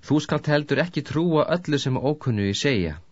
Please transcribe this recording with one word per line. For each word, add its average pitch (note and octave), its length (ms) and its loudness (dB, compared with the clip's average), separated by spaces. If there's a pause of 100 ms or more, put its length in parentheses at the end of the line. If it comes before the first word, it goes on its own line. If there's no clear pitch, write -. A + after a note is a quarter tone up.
þú D3+ 220 2
skalt D3+ 260 -2
heldur D3 320 2
ekki E3 240 -4
trúa D#3 480 2
öllu D3+ 240 0
sem C3 320 -2
ókunnugi G#2 440 0 (100)
segja. F2+ 320 0 (140)